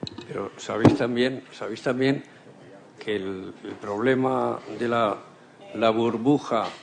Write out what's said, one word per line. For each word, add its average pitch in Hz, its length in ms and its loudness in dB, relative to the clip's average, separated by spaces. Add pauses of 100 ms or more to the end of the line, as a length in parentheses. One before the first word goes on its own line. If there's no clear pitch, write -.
(280)
Pero 101 300 -6
sabéis 117 400 4
también, 123 460 0 (100)
sabéis 107 280 -8
también 135 420 2 (760)
que 107 200 -4
el, 95 360 -6 (100)
el 101 100 -10
problema 120 840 0 (200)
de 120 80 -2
la, 117 300 2 (580)
la 113 160 4
burbuja 117 720 2 (180)